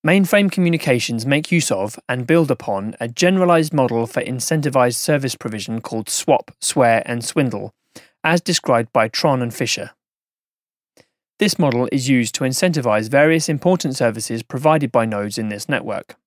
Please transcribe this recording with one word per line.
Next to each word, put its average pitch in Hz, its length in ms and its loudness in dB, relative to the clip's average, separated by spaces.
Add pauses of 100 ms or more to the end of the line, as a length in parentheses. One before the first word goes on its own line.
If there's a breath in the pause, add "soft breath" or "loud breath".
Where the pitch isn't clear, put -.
Mainframe 196 460 2
communications 131 760 0
make 143 240 -2
use 170 180 0
of 101 300 -4 (100)
and 123 160 -4
build 160 240 2
upon 107 500 -4
a 117 80 -6
generalized 175 640 2
model 120 360 0
for 123 160 -4
incentivized 127 720 0
service 139 400 -2
provision 110 440 -8
called 113 300 -8
swap, - 500 0
swear, 117 460 2
and 117 180 -4
swindle, 110 520 -4 (480 loud breath)
as 165 180 2
described 120 500 0
by 110 160 2
Tron 131 360 0
and 120 100 -6
Fisher. - 380 -6 (1500 soft breath)
This 208 220 0
model 127 320 2
is 131 180 -2
used 123 260 2
to - 100 -4
incentivize 127 640 0
various 156 380 4
important 160 480 0
services 113 460 -2
provided 143 500 0
by 113 140 4
nodes 104 320 -4
in 107 120 -4
this 104 200 -8
network. 107 460 -4 (120)